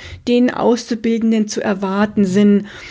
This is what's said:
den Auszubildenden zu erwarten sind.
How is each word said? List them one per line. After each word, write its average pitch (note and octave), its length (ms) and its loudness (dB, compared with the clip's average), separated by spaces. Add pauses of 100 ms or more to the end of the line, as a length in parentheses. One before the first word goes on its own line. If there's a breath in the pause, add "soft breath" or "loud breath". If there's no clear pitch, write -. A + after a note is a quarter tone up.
(280 loud breath)
den B3 220 2
Auszubildenden A3+ 960 0
zu - 120 -6
erwarten G3+ 640 -2
sind. G3+ 420 4 (240 loud breath)